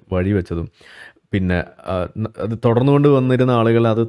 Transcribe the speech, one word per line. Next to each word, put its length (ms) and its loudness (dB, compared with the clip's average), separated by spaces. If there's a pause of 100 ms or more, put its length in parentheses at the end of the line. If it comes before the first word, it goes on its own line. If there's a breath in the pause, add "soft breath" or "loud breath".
(140)
വഴിവെച്ചതും 560 -4 (640 loud breath)
പിന്നെ, 320 -2 (240)
ആ, 200 -4 (100)
ന-, 120 -6 (100)
അത് 260 -6
തുടർന്നുകൊണ്ട് 420 2
വന്നിരുന്ന 440 2
ആളുകളെ 380 2
അത് 200 0